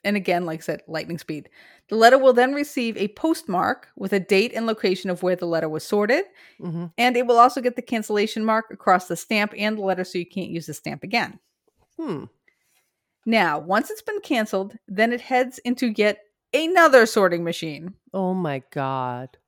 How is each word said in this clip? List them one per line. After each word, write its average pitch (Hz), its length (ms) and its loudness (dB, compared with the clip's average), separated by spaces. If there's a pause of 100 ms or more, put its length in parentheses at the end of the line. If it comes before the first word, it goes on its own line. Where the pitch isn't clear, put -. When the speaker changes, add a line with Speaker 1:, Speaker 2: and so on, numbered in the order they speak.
Speaker 1:
And 202 120 0
again, 180 300 0
like 160 140 -8
I - 20 -16
said, 151 260 -8
lightning 165 300 -8
speed. - 320 -12 (400)
The 208 60 -4
letter 233 240 8
will 262 120 6
then 247 220 2
receive 269 420 -4
a 202 120 -2
postmark 214 880 -2
with 196 180 -6
a 202 60 2
date 196 340 2
and 226 140 -4
location 202 420 -2
of 175 140 -4
where 180 120 2
the 175 120 -6
letter 165 200 -2
was 156 160 -6
sorted. 214 420 0 (360)
Speaker 2:
Mm-hmm. 170 240 -8 (140)
Speaker 1:
And 240 180 2
it 247 80 0
will 233 140 4
also 262 200 6
get 240 160 -2
the 247 60 -8
cancellation 214 640 -2
mark 220 260 0
across 180 360 2
the 175 80 -4
stamp 208 420 -2
and 214 220 -2
the - 20 -6
letter, 185 220 -2
so 180 160 -6
you 175 80 -8
can't - 240 -8
use 165 160 -8
the 151 80 -10
stamp - 280 -10
again. 196 360 -6 (600)
Speaker 2:
Hmm. 240 260 -8 (1000)
Speaker 1:
Now, 202 320 0
once 180 320 -2
it's 440 140 -12
been 415 180 -8
canceled, 214 540 -4 (120)
then 214 240 0
it 240 100 -4
heads 254 380 -2
into 247 280 -4 (100)
yet 208 220 0 (340)
another 311 540 6
sorting 180 360 2
machine. 165 520 -8 (180)
Speaker 2:
Oh 185 220 -2
my 151 260 -4 (100)
God. 131 580 -4 (180)